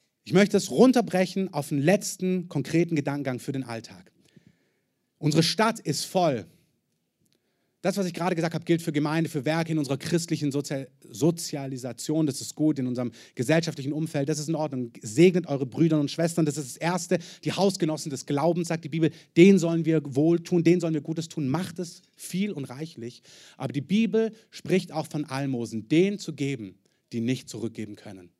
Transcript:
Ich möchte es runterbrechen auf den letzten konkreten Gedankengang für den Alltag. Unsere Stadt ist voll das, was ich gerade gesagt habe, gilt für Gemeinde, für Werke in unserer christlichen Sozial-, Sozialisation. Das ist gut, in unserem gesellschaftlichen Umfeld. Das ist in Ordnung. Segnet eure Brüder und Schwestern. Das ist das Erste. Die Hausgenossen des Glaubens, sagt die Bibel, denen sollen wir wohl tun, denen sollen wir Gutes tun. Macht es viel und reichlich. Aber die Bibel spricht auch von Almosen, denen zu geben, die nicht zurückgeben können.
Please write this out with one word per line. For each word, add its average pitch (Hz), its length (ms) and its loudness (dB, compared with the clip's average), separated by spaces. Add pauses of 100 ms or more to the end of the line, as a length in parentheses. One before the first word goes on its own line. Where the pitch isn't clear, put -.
(240)
Ich - 100 -2
möchte 202 220 6
es 185 160 -2
runterbrechen 190 840 2
auf 143 160 -4
den 139 120 -2
letzten 185 640 0
konkreten 165 480 -2
Gedankengang 139 440 -4
für 147 120 -8
den 135 120 -6
Alltag. 113 480 -14 (1040)
Unsere 151 260 4
Stadt 220 360 2
ist - 240 -4
voll 143 420 0 (1400)
das, 185 120 0
was 190 100 0
ich 160 80 -6
gerade 175 180 0
gesagt 165 220 -2
habe, - 100 -8
gilt 170 160 2
für 165 100 -4
Gemeinde, 151 380 0
für 135 160 -6
Werke 165 260 -2
in 156 60 0
unserer 139 200 -2
christlichen 160 540 -2
Sozial-, 139 360 -4 (200)
Sozialisation. 139 1160 -2
Das 131 160 -2
ist - 140 -12
gut, 147 240 2
in 127 80 -2
unserem 123 240 -4 (240)
gesellschaftlichen 147 580 0
Umfeld. 151 340 -2
Das 151 120 -2
ist 147 100 -6
in 160 60 -2
Ordnung. 135 360 -4 (120)
Segnet 165 420 6
eure 139 220 -2
Brüder 151 320 4
und 143 100 0
Schwestern. 165 380 0
Das 143 100 -2
ist 139 100 -6
das - 100 -14
Erste. 175 420 -2 (240)
Die 151 80 -4
Hausgenossen 175 580 0
des 135 160 -8
Glaubens, 165 440 0
sagt 165 160 -4
die 139 40 -12
Bibel, 160 220 0 (260)
denen 190 220 12
sollen 165 260 0
wir 160 180 2
wohl 156 360 2
tun, 170 240 2
denen 175 180 4
sollen 160 140 0
wir 147 60 -2
Gutes 165 260 -8
tun. 160 200 -4
Macht 156 300 -4
es 175 240 -12 (140)
viel 196 380 -6
und 139 120 -8
reichlich. 123 560 -12 (340)
Aber 127 160 -6
die 139 100 -4
Bibel 220 500 0 (180)
spricht 185 420 -2
auch 151 140 -4
von 147 200 -6
Almosen, 117 640 -4
denen 185 300 2
zu - 160 -10
geben, 127 460 -6 (340)
die 117 80 -4
nicht 120 280 -4
zurückgeben 110 460 -10
können. 95 440 -18